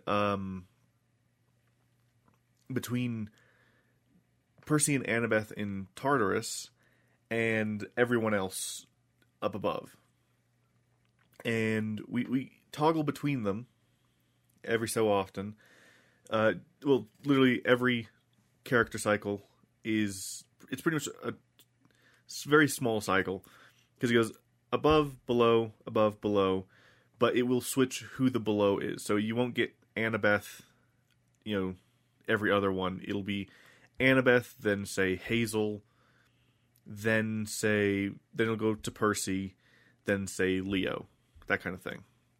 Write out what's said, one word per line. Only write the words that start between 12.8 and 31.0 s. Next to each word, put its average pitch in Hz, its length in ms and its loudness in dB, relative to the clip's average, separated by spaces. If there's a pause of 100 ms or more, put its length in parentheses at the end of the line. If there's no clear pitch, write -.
between 143 400 -2
them 101 240 -4 (960)
every 113 240 -2
so 110 240 0
often. 98 440 -2 (720)
Uh, 110 240 2 (300)
well, 127 220 2 (200)
literally 135 400 4
every 123 420 2 (560)
character 113 340 2
cycle 104 460 0 (400)
is, 107 640 -4 (260)
it's 131 100 -8
pretty 165 140 -2
much 147 120 -4 (160)
a 117 100 -6 (960)
s-, - 140 -14
very 147 240 6
small 113 340 -2
cycle, 95 420 0 (560)
'cause 123 100 0
it 117 40 2
goes 113 180 4 (400)
above, 147 540 2
below, 117 480 4 (120)
above, 107 360 0
below, 95 440 2 (540)
but 117 160 4
it 123 80 2
will 123 180 0
switch - 400 -2 (120)
who 131 160 0
the 117 100 -2
below 104 380 2
is. - 260 -6
So 107 140 0
you 107 180 -2
won't 120 180 -2
get 117 220 -2 (200)
Annabeth, 107 640 0 (840)